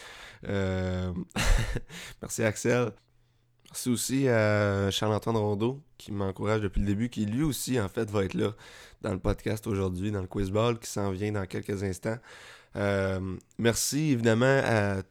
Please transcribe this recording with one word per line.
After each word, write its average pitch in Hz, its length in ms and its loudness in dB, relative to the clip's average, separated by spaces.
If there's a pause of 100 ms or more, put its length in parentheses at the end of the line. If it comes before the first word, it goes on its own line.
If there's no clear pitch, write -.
(500)
Euh, 180 640 0 (220)
<laughs> - 840 0
merci - 220 -4
Axel. 113 480 2 (800)
Merci - 180 -4
aussi 127 380 0
à 104 640 4
Charles-Antoine 110 460 0
Rondeau 107 440 0 (160)
qui - 140 -14
m'encourage 101 480 -2
depuis 104 220 0
le 101 60 0
début, 101 200 2
qui 107 180 -2
lui 117 180 0
aussi 127 360 0
en 98 80 0
fait 110 220 -2
va 101 160 2
être 87 80 -4
là 104 220 0 (460)
dans 101 120 -2
le 92 60 -2
podcast 107 480 -2
aujourd'hui, 95 440 0
dans 101 100 -2
le 92 60 -6
Quizball 104 520 0
qui - 100 -12
s'en 101 220 -2
vient 104 200 -2
dans 101 140 -2
quelques 104 380 -6
instants. 107 340 -2 (580)
Euh, 95 640 0 (200)
merci 135 540 2
évidemment 120 520 4
à 101 480 2